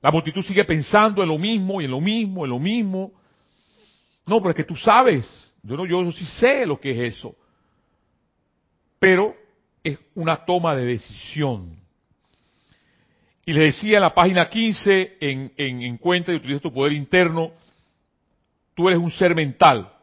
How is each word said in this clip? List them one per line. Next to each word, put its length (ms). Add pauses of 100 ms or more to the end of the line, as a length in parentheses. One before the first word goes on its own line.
La 100
multitud 320
sigue 220
pensando 580
en 60
lo 100
mismo, 420
y 40
en 60
lo 100
mismo, 440
en 60
lo 80
mismo. 540 (1120)
No, 120
pero 120
es 60
que 80
tú 120
sabes. 840
Yo 140
no, 80
yo 260
sí 140
sé 400
lo 160
que 100
es 260
eso. 200 (1600)
Pero 380 (460)
es 160 (160)
una 220
toma 380
de 100
decisión. 920 (1700)
Y 80
les 220
decía 240
en 40
la 120
página 340
quince, 720
en, 360
en, 260
en 160
Cuenta 340
y 40
utiliza 240
tu 120
poder 200
interno, 580 (1200)
tú 140
eres 120
un 100
ser 240
mental. 580 (100)